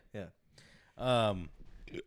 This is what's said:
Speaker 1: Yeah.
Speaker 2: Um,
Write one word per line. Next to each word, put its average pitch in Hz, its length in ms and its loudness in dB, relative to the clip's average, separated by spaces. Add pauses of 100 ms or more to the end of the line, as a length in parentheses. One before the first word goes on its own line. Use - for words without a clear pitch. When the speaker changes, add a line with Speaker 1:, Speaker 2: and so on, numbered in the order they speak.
(120)
Speaker 1:
Yeah. 98 140 -6 (720)
Speaker 2:
Um, 110 520 4 (560)